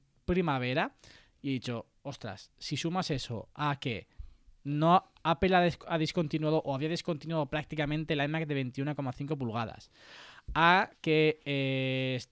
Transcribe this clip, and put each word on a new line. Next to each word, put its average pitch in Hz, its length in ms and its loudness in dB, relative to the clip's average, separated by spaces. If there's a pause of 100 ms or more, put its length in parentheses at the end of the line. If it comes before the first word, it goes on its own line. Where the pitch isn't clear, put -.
(240)
primavera, 156 720 0 (480)
y 139 60 -4
he 135 60 0
dicho, 120 340 -6 (140)
ostras, - 560 -12
si - 180 -6
sumas 170 340 -2
eso 123 440 -4
a 143 260 -2
que 113 260 -6 (560)
no, 156 500 2 (120)
Apple 180 320 2
ha 180 60 8
des-, 175 260 2
ha 170 100 -2
discontinuado 156 640 0
o 139 80 -2
había 139 160 -2
descontinuado 160 640 -4
prácticamente 151 640 -2
el 143 80 0
iMac 156 240 -2
de 147 80 -2
veintiuno 139 400 -2
coma 131 180 -4
cinco 143 240 -4
pulgadas, 117 540 -4 (640)
a 175 360 6 (100)
que, 156 440 4
eh, 131 760 0 (120)